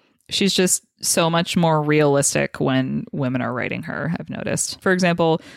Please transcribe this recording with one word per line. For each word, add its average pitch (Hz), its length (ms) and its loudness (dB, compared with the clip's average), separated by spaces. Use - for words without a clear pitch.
she's 196 240 0
just - 280 2
so 170 300 0
much 170 260 0
more 165 260 4
realistic 147 760 2
when 135 540 0
women 131 300 -2
are 117 100 -4
writing - 320 -6
her, - 340 -6
I've - 120 -12
noticed. - 500 -6
For 190 100 0
example, 170 500 2